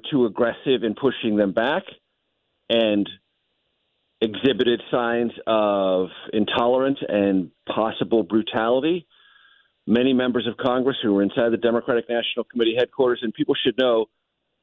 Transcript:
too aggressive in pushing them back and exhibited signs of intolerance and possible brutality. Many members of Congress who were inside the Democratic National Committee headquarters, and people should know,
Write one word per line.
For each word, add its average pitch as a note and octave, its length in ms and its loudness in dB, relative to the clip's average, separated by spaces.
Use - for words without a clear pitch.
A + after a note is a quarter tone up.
too C3 160 2
aggressive A#2 600 -2
in G#2 100 -2
pushing A#2 400 -2
them G2+ 160 2
back C3+ 320 0
and G#2+ 400 2
exhibited A#2 680 0
signs A#2 440 0
of G2 640 2
intolerance B2+ 680 0
and G2 420 0
possible A2 560 0
brutality. A#2+ 840 0
Many B2 220 4
members B2 360 0
of A2 100 -6
Congress B2+ 440 0
who G#2+ 120 2
were G2 100 4
inside A#2 280 0
the A2+ 40 0
Democratic A#2 540 0
National A#2 340 -4
Committee A2+ 340 -2
headquarters, B2 460 0
and A2 100 -4
people C#3+ 220 -2
should A#2 220 -2
know, A#2+ 300 2